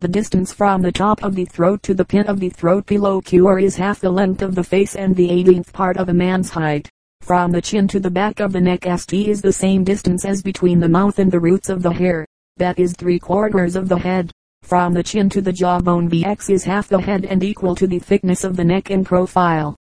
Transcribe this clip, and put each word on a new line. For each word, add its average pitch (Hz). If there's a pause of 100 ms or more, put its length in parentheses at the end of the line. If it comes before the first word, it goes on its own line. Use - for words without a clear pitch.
The 180
distance 185
from 196
the 180
top 208
of 196
the 185
throat 180
to -
the 185
pin 202
of 202
the 185
throat 185
below, 202
Q 180
R, 190
is 190
half 196
the 196
length 190
of 190
the 185
face 196
and 190
the 180
eighteenth 180
part 185
of 190
a 175
man's 185
height. 147 (320)
From 175
the 175
chin 196
to 202
the 190
back 190
of 202
the 185
neck, 180
S 175
T 202
is 202
the 196
same 190
distance 185
as 196
between 180
the 170
mouth 190
and 190
the 175
roots 170
of 185
the 175
hair, 175 (340)
that 180
is 175
three 175
quarters 185
of 185
the 180
head. 180 (320)
From 175
the 175
chin 196
to 196
the 190
jawbone, 175
V 170
X 202
is 190
half 202
the 190
head 185
and 190
equal 190
to 185
the 175
thickness 185
of 185
the 180
neck 185
in 190
profile. 175 (240)